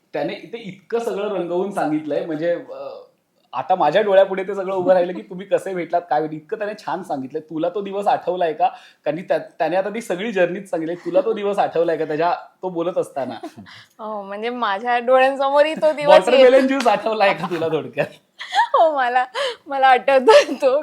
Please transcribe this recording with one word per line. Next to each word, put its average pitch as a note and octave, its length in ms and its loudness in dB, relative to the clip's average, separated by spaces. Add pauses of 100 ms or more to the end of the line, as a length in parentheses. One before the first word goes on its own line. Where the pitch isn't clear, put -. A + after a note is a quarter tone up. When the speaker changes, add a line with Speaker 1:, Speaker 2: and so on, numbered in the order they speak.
(140)
Speaker 1:
त्याने A#3 200 -4
इथे A3 240 -14
इतकं A3+ 420 -8
सगळं G#3 300 -6
रंगवून F3+ 420 -4
सांगितलंय, D3+ 540 -2
म्हणजे, D#3+ 280 -4
अ, C3+ 360 -10 (640)
आता C3+ 220 0
माझ्या E3 260 2
डोळ्यापुढे F#3+ 420 4
ते G3 120 -6
सगळं F#3+ 200 -6
उभं F#3 180 2
राहिलं F3+ 200 2
की G#3+ 80 -10
तुम्ही F#3+ 260 -14
कसे F#3+ 260 -2
भेटलात, F3 360 -4
काय D#3 120 0
भेटलं, D#3 160 -6
इतकं G#3 200 -10
त्याने G#3 160 -6
छान F3 300 -8
सांगितलंय. D3 380 -8
तुला D#3+ 280 -6
तो G3+ 120 -6
दिवस G3 260 -6
आठवलाय E3+ 460 -2
का? F3 140 0 (380)
कारण D3+ 120 -2
की F3+ 60 -12
त्या-, D#3+ 160 -2
त्याने D#3+ 360 -4
आता F#3+ 140 -2
ती A3 120 -8
सगळी G3+ 300 -6
जर्नीच F#3 380 -2
सांगितली. E3 260 -6
तुला F3 260 0
तो A3 120 -4
दिवस G3+ 240 -2
आठवलाय E3 400 0
का D#3 80 -4
त्याच्या, D#3 280 0 (280)
तो F#3 80 -6
बोलत F3 280 -4
असताना? C3 380 -6 (640)
Speaker 2:
हो, G#3+ 240 -10
म्हणजे G3+ 260 -8
माझ्या A#3+ 500 -2
डोळ्यांसमोरही C4+ 760 2
तो D#4 200 2
दिवस C#4+ 140 -2
Speaker 1:
वॉटरमेलन B3+ 460 8
Speaker 2:
येतो. C4 140 6
Speaker 1:
ज्यूस C4 200 0
आठवलाय G#3 460 2
का E3+ 160 -6
तुला E3 180 -4
थोडक्यात? C#3+ 400 -4 (640)
Speaker 2:
हो, D#4+ 220 4
मला, B3+ 300 0 (420)
मला C4+ 200 2
आठवतो C4+ 640 6
तो, C4+ 300 0